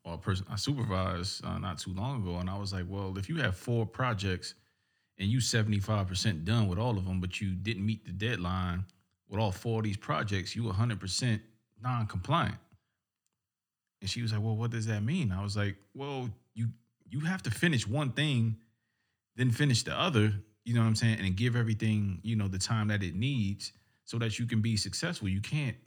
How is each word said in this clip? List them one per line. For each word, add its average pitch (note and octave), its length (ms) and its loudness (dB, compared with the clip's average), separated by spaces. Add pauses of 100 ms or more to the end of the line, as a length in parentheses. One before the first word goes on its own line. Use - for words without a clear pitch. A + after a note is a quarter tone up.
or E2+ 120 -8
a - 40 -8
person F#2+ 300 -2
I A2+ 60 -6
supervised, F#2+ 880 -2
uh, F2+ 140 -4
not F#2 220 -4
too F#2+ 140 -8
long A#2 280 -4
ago, F2 160 -2
and F2+ 100 -2
I G2 120 -4
was G2 140 -4
like, F2+ 140 -4
"Well, F#2+ 300 -4
if G2 100 -4
you E3 100 -2
have G#2+ 200 2
four A#2 300 2
projects G2 680 -2 (640)
and G2 140 0
you B2+ 100 4
seventy-five G#2+ 680 2
percent F2+ 380 0
done G#2+ 220 4
with F2+ 100 0
all A2+ 220 0
of F#2+ 80 -2
'em, F#2 140 0
but F2+ 200 -4
you G2 140 0
didn't F#2+ 300 -2
meet A2 200 -2
the F2+ 60 -10
deadline F#2 720 -2 (420)
with G2 120 -2
all G#2+ 120 2
four A2+ 300 -2
of - 20 0
these G#2 120 -2
projects, G#2 600 -2
you A#2 140 -2
a F#2+ 40 -2
hundred G#2 260 0
percent G#2 440 0 (360)
non-compliant." B2 800 -2 (1400)
And F#2+ 80 -4
she A#2 140 -2
was A2 100 0
like, G#2+ 80 2
"Well, A2 160 2
what A2+ 140 0
does A2 160 -2
that G#2 160 0
mean?" C3+ 280 2
I F#2+ 120 0
was G2+ 120 -2
like, G2+ 220 0 (160)
"Well, C3 400 -6 (220)
you, A#2 180 -2 (320)
you C#3 160 -6
have F3+ 220 -2
to - 80 0
finish C3+ 340 2
one B2+ 280 -2
thing, A#2+ 460 2 (760)
then B2+ 160 4
finish B2 320 4
the C#2 140 -4
other, G#2+ 460 4 (220)
you A#2 80 0
know A#2 80 4
what A2+ 60 6
I'm A2 80 4
saying, A2+ 240 4
and F#2 180 2
give A#2+ 180 2
everything, G#2+ 680 2
you A2+ 120 0
know, G#2 120 2
the F#2+ 100 -2
time G#2+ 300 0
that G#2 160 0
it F2+ 120 -4
needs G#2+ 560 0 (340)
so - 120 -6
that A2+ 220 0
you A#2+ 80 -2
can A#2 160 2
be A2+ 120 2
successful. G#2 540 -2
You F#2+ 120 0
can't C#3+ 460 -2